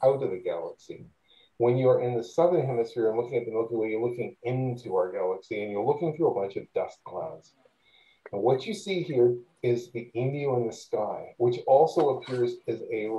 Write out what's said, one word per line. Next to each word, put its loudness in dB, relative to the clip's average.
out 4
of -2
the -6
galaxy. -8
When 4
you're 4
in 0
the 0
Southern 2
Hemisphere 0
and 2
looking -4
at -2
the -6
Milky -2
Way, 0
you're -2
looking -6
into -4
our 0
galaxy, -4
and -6
you're -2
looking 0
through 2
a -2
bunch -4
of -8
dust -4
clouds. -10
And -4
what 2
you -4
see -4
here 4
is 0
the -10
emu -2
in 0
the -6
sky, -6
which 2
also 6
appears -2
as -6
a -4